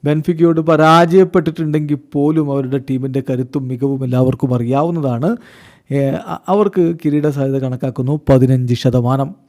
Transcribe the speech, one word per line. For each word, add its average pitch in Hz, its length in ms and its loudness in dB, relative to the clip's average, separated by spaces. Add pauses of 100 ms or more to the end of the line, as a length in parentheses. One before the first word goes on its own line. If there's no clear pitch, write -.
ബെൻഫിക്കയോട് 160 540 0 (100)
പരാജയപ്പെട്ടിട്ടുണ്ടെങ്കിൽ 160 1300 2 (140)
പോലും 147 400 0
അവരുടെ 135 340 -2
ടീമിൻ്റെ 135 400 -4
കരുത്തും 131 420 -4
മികവും 135 380 -4
എല്ലാവർക്കും 127 500 0
അറിയാവുന്നതാണ്. 139 720 -2 (600)
ഏ, 139 80 -2 (360)
അ-, - 80 -14 (120)
അവർക്ക് 202 300 2 (200)
കിരീട 147 220 0 (120)
സാധ്യത 135 260 -2
കണക്കാക്കുന്നു 131 640 -4
പതിനഞ്ച് 127 560 2
ശതമാനം. 131 460 0 (180)